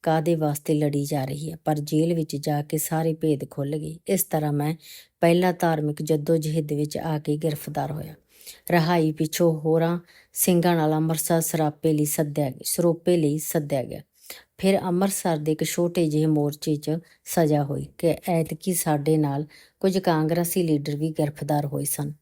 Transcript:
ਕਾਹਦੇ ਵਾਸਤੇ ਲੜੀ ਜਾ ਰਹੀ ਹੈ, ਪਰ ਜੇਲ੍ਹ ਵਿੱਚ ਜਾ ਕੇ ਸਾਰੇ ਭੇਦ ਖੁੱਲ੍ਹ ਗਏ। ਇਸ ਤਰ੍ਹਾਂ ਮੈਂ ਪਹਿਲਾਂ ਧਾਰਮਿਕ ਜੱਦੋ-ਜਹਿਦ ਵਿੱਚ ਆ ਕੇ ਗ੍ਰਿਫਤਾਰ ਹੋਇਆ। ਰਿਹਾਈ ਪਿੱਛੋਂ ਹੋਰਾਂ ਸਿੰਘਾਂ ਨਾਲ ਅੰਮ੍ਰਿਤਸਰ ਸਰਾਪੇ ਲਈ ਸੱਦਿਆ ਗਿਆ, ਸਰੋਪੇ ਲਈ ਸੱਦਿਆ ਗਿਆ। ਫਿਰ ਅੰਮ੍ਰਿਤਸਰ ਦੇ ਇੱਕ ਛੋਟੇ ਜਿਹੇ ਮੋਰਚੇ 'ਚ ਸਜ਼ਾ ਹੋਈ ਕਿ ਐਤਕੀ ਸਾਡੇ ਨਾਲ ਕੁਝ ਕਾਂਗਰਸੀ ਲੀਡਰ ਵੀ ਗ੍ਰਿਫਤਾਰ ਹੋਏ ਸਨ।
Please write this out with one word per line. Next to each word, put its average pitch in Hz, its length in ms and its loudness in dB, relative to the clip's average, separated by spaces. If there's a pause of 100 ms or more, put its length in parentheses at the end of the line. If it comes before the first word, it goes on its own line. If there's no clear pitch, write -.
ਕਾਹਦੇ 160 320 2
ਵਾਸਤੇ 151 400 0
ਲੜੀ 147 300 0
ਜਾ 143 200 -4
ਰਹੀ 147 280 -8
ਹੈ, 165 120 -12
ਪਰ 151 140 0
ਜੇਲ੍ਹ 156 360 0
ਵਿੱਚ 160 220 -4
ਜਾ 147 260 -2
ਕੇ 156 160 -4
ਸਾਰੇ 160 360 -2
ਭੇਦ 151 360 -2
ਖੁੱਲ੍ਹ 143 260 -4
ਗਏ। 156 200 -8 (120)
ਇਸ 190 160 0
ਤਰ੍ਹਾਂ 151 280 -2
ਮੈਂ 147 220 0 (460)
ਪਹਿਲਾਂ 175 400 4
ਧਾਰਮਿਕ 151 420 0
ਜੱਦੋ-ਜਹਿਦ 156 720 0
ਵਿੱਚ 147 260 -4
ਆ 156 200 -2
ਕੇ 151 180 -2
ਗ੍ਰਿਫਤਾਰ 151 560 -4
ਹੋਇਆ। 156 220 -10 (560)
ਰਿਹਾਈ 165 420 4
ਪਿੱਛੋਂ 156 480 2
ਹੋਰਾਂ 165 380 2 (340)
ਸਿੰਘਾਂ 175 440 4
ਨਾਲ 156 160 2
ਅੰਮ੍ਰਿਤਸਰ 160 480 2
ਸਰਾਪੇ 160 520 0
ਲਈ 151 120 2
ਸੱਦਿਆ 147 460 -2
ਗਿਆ, - 140 -14
ਸਰੋਪੇ 170 520 2
ਲਈ 151 220 2
ਸੱਦਿਆ 147 460 -2
ਗਿਆ। - 160 -10 (580)
ਫਿਰ 196 200 2
ਅੰਮ੍ਰਿਤਸਰ 185 580 0
ਦੇ 151 160 -2
ਇੱਕ 156 120 -2
ਛੋਟੇ 175 420 0
ਜਿਹੇ 151 200 2
ਮੋਰਚੇ 147 500 0
'ਚ 151 220 -4 (260)
ਸਜ਼ਾ 151 400 2
ਹੋਈ 139 220 -6 (120)
ਕਿ 156 180 2 (120)
ਐਤਕੀ 170 460 -2
ਸਾਡੇ 156 420 0
ਨਾਲ 147 300 0 (340)
ਕੁਝ 190 180 2
ਕਾਂਗਰਸੀ 170 640 0
ਲੀਡਰ 147 340 0
ਵੀ 156 140 -2
ਗ੍ਰਿਫਤਾਰ 147 560 -2
ਹੋਏ 143 180 -4
ਸਨ। 147 380 -6